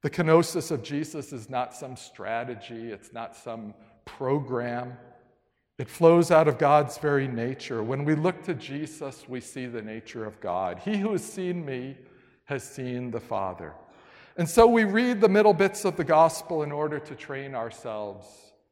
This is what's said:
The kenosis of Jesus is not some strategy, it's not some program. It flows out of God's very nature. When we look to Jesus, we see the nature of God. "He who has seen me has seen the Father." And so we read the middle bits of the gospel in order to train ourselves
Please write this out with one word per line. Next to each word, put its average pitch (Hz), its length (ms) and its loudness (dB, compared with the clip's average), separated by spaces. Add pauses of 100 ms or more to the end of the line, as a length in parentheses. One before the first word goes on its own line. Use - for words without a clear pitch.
The 147 80 -4
kenosis 165 600 4
of 127 100 -4
Jesus 147 500 -8
is 117 160 -12
not 123 240 -4
some 131 240 -14
strategy, 117 920 -10
it's 101 220 -16
not 117 240 -12
some 113 360 -14 (320)
program. 123 960 -4 (800)
It 127 100 -8
flows 170 440 6
out 156 160 8
of 127 100 0
God's 147 400 4
very 139 300 0
nature. 120 560 -6
When 135 200 -4
we 151 120 4
look 180 260 -2
to 175 120 -4
Jesus, 143 760 -12
we 127 120 -8
see 127 260 -10
the 117 140 -8
nature 110 460 -10
of 104 140 -12
God. 90 400 -4
"He 214 160 -4
who 208 160 -2
has 185 120 -2
seen 180 400 -6
me 135 340 -8 (460)
has 135 180 -6
seen 123 500 -8
the 113 80 -6
Father." 92 540 -6 (640)
And 170 120 -2
so 233 180 8
we 233 180 6
read 220 360 2
the 220 80 8
middle 208 260 6
bits 196 300 0
of 180 120 0
the 170 80 -2
gospel 160 600 4
in 147 80 -8
order 147 260 -4
to 135 160 -12
train 139 400 -12
ourselves 107 1000 -10 (180)